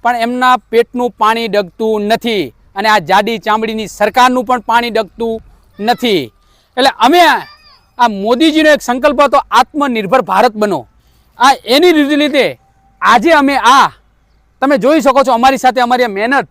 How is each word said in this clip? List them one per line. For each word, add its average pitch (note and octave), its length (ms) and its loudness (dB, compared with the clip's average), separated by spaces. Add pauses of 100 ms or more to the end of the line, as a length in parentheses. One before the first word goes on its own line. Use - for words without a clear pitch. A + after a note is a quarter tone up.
પણ A#3+ 120 -2
એમના B3 420 0
પેટનું A#3+ 520 -2
પાણી A3+ 380 -2
ડગતું G#3 540 -4
નથી G#3 520 -4 (220)
અને G#3 140 -2
આ G#3+ 100 2
જાડી G3+ 380 -2
ચામડીની A3 500 -4
સરકારનું B3 580 0
પણ B3 140 -2
પાણી A#3 300 -2
ડગતું A3+ 520 -6 (380)
નથી. G3+ 520 -2 (460)
એટલે C4+ 200 0
અમે D4+ 240 2
આ, C#4 180 2 (580)
આ A#3+ 100 0
મોદીજીનો C4 640 0
એક D4 120 2
સંકલ્પ C4 400 -4
હતો, C#4 160 2 (140)
આત્મનિર્ભર A#3 720 0
ભારત G3+ 300 0
બનો. G#3 360 -4 (520)
આ C4 140 4 (120)
એની D4 260 2
રીત-, D4+ 240 0
લીધે C4+ 440 -2 (420)
આજે A3+ 300 2
અમે C#4+ 260 2
આ, A#3 340 4 (720)
તમે C4+ 160 0
જોઈ C4+ 240 2
શકો C4+ 220 2
છો C4 100 0
અમારી B3+ 240 2
સાથે B3+ 240 0
અમારી B3 220 0
આ A#3+ 40 -2
મહેનત G#3+ 440 -2